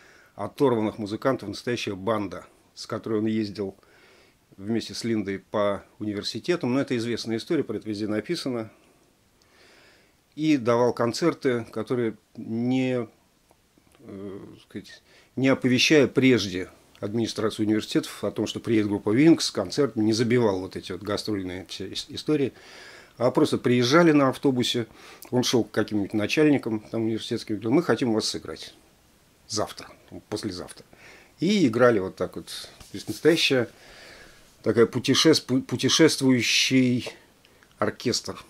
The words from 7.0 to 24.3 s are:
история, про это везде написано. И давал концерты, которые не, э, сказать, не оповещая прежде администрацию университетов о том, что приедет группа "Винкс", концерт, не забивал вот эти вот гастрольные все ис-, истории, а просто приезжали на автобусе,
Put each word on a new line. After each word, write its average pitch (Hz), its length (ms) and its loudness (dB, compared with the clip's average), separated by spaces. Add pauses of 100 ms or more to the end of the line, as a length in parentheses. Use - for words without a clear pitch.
история, 123 260 -2
про 107 140 -6
это 104 120 -10
везде 104 180 -6
написано. 113 640 -6 (1700)
И 151 220 2
давал 120 360 2
концерты, 123 800 0
которые 110 460 -2 (180)
не, 123 720 -2 (920)
э, 98 400 -14 (240)
сказать, - 380 -16 (340)
не 131 120 2
оповещая 127 600 4
прежде 101 640 2 (300)
администрацию 107 640 -4
университетов - 580 -2
о 104 80 -2
том, 107 160 -4
что - 120 -8
приедет 107 280 0
группа 101 240 -2
"Винкс", 151 400 4
концерт, 117 440 -2
не 110 180 2
забивал 113 460 2
вот 92 160 -10
эти 87 160 -10
вот 90 120 -10
гастрольные 98 640 -6
все - 220 -10
ис-, - 180 -10
истории, 143 440 -2 (640)
а 123 140 2
просто 143 260 2
приезжали 127 540 4
на 143 180 4
автобусе, 123 580 -2 (440)